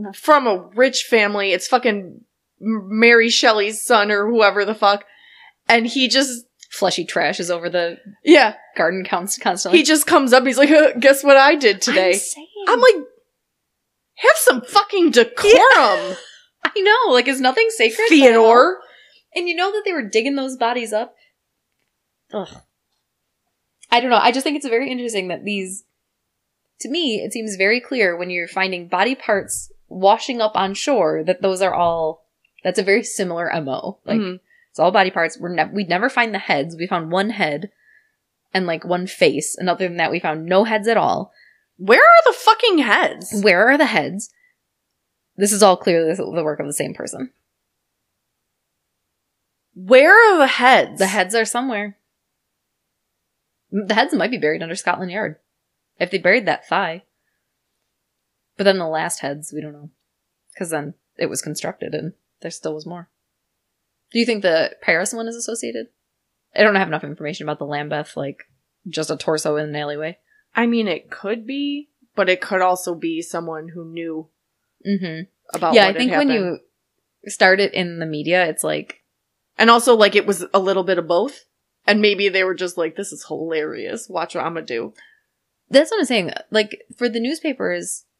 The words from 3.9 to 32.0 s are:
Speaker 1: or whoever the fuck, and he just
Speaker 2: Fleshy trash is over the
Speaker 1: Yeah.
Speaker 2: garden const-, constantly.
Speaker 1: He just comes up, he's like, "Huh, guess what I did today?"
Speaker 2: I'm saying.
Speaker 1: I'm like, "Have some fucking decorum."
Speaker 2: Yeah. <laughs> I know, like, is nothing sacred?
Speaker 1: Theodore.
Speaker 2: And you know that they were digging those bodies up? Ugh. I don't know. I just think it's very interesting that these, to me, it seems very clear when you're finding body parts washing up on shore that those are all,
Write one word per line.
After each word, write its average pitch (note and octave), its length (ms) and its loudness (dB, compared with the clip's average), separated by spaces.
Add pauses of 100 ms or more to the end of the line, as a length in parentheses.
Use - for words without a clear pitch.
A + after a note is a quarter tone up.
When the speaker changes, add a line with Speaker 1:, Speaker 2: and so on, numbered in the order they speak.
Speaker 1:
or G3+ 160 0
whoever G#3 360 2
the G#3+ 120 -4
fuck, G#3 300 0 (640)
and A#3 200 2
he C4 200 -2
just B3+ 380 -2 (240)
Speaker 2:
Fleshy F3+ 340 -4
trash E3 360 -4
is F3 100 -8
over E3+ 180 -6
the E3+ 300 -4 (260)
Speaker 1:
Yeah. C4+ 320 6 (220)
Speaker 2:
garden F3+ 260 -2
const-, F#3 380 -6
constantly. F#3 380 2
Speaker 1:
He D4+ 40 2
just D#4 220 2
comes C4+ 280 4
up, B3+ 120 6
he's B3+ 140 0
like, C#4+ 100 6
"Huh, D4+ 300 6
guess C#4 240 4
what C#4 120 6
I C#4 200 6
did G#3 260 0
today?" A#3 320 0
Speaker 2:
I'm F#3+ 60 -2
saying. - 280 -12 (200)
Speaker 1:
I'm A#4+ 120 2
like, A#4+ 160 6 (1200)
"Have D5 180 4
some C4+ 260 2
fucking G4 480 2
decorum." A#3 480 6
Speaker 2:
Yeah. F4 640 4
<laughs> - 440 -20
I F4+ 160 -4
know, G#4 340 2
like, B3 140 4
is C4+ 140 -4
nothing E4 300 2
sacred? B3 380 0
Speaker 1:
Theodore. B3 720 6 (540)
Speaker 2:
And F4 140 -4
you E4+ 60 -4
know F#4 160 -2
that G#4 120 -6
they F#4+ 100 -4
were C#4+ 140 -4
digging A#3 280 -2
those C4 220 -6
bodies A#3 360 -4
up? A3+ 220 -6 (1160)
Ugh. - 300 -12 (1300)
I A#3+ 80 4
don't B3 120 -2
know. A3+ 100 4
I B3 100 4
just C4+ 120 -4
think D4+ 120 -4
it's D4 120 -8
very B3 240 -2
interesting A3 380 -6
that - 160 -10
these, F#3+ 400 -8 (960)
to A3+ 80 -14
me, C4+ 340 -4
it G#3 100 -8
seems A3 220 -8
very G#3 260 0
clear G#3 340 -2
when F3+ 140 -8
you're F3 180 -6
finding F#3 400 -4
body G3+ 280 0
parts - 560 -6 (160)
washing A3 540 0
up G#3+ 140 0
on G3 200 -2
shore D#3+ 480 0
that F#3 180 -2
those F#3+ 220 -2
are F#3 100 0
all, E3 540 -2 (360)